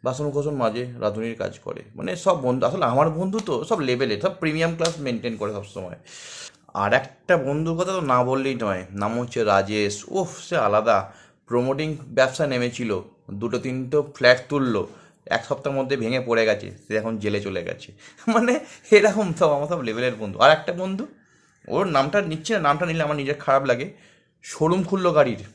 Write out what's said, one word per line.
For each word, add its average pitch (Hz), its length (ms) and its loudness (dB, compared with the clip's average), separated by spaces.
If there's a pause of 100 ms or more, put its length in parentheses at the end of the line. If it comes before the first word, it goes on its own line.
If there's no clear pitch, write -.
বাসন 131 320 -2
কোসন 147 280 -2
মাজে, 113 200 0 (200)
রাঁধুনির 110 380 -2
কাজ 95 120 -4 (120)
করে। - 160 -10 (160)
মানে - 140 -6 (140)
সব 185 100 4 (100)
বন্ধু, 127 240 0
আসলে 170 240 -2
আমার 143 140 4 (120)
বন্ধু 190 180 -2 (100)
তো 165 60 -2 (160)
সব 220 180 0
লেভেলে, 123 360 0
সব 185 180 0
প্রিমিয়াম 160 360 0
ক্লাস 165 160 -2 (120)
মেনটেন 117 360 -4
করে 107 160 -4
সবসময়। 95 400 -12 (840)
আর 104 160 2
একটা - 360 0 (120)
বন্ধুর 160 320 -2
কথা 185 180 -2
তো 180 40 -2 (120)
না 123 60 6 (100)
বললেই 131 260 0 (100)
নয়, 95 160 -2 (200)
নাম 107 180 0
হচ্ছে 123 200 -4 (120)
রাজেশ। 101 440 2 (240)
উফ, 175 100 -2 (180)
সে 175 80 -4 (120)
আলাদা, 107 300 4 (520)
প্রমোটিং 135 380 0 (300)
ব্যবসা 135 340 2
নেমেছিল, 123 400 -2 (500)
দুটো 117 240 -2
তিনটে 131 320 -2 (180)
ফ্ল্যাট 127 260 6 (100)
তুললো, 127 320 0 (520)
এক - 120 -2
সপ্তাহের 139 300 -4
মধ্যে 135 200 -2
ভেঙে 120 300 -2
পড়ে 113 220 2
গেছে, 101 180 -2 (180)
সে - 160 -8
এখন 113 120 -4 (100)
জেলে 104 220 0
চলে 95 220 -6
গেছে। - 220 -12 (220)
<laughs> - 220 -4
মানে 240 200 4 (440)
এরকম 202 300 4 (120)
সব 160 160 6
আমার 147 160 -2
সব 170 160 -2
লেভেলের 117 340 -2
বন্ধু। 101 220 -8
আর 139 140 10
একটা - 140 -6 (100)
বন্ধু, 190 220 -4 (640)
ওর 175 180 0 (100)
নামটা 143 220 2 (140)
নিচ্ছে 160 220 -6
না, 208 140 0
নামটা 156 180 2
নিলে 160 220 -2
আমার 147 140 -2
নিজের 139 240 -2
খারাপ 170 260 4
লাগে, 127 160 0 (580)
শোরুম 170 380 0
খুললো 180 340 0
গাড়ির 120 240 4 (140)